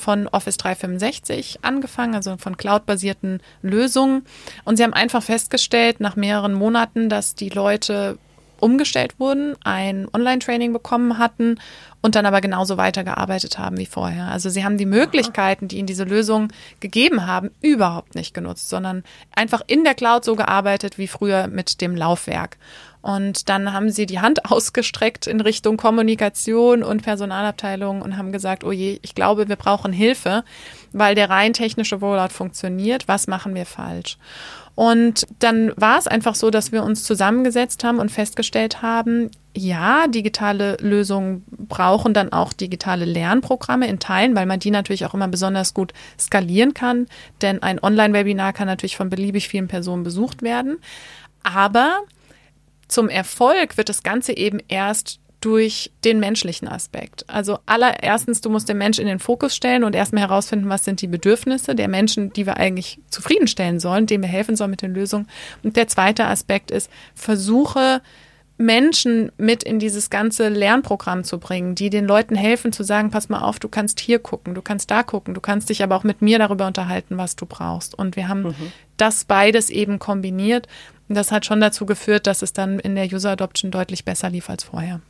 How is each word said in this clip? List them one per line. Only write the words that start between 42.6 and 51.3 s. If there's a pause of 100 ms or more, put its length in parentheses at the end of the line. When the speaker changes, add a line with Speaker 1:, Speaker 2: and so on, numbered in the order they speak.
Speaker 1:
Lernprogramme
in
Teilen,
weil
man
die
natürlich
auch
immer
besonders
gut (240)
skalieren
kann, (340)
denn
ein
Online-Webinar
kann
natürlich
von
beliebig
vielen
Personen
besucht
werden. (640)